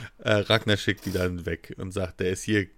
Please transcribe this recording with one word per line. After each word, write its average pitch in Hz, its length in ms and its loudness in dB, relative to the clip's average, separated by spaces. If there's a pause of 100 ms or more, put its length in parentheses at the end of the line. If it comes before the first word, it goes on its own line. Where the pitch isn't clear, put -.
(180)
Äh, 110 160 2
Ragnar 107 420 4
schickt - 300 -2
die 95 60 -2
dann 90 340 0
weg - 320 -8
und 95 140 -8
sagt, 92 280 -4
der 92 100 0
ist 95 120 -2
hier, 104 240 2 (120)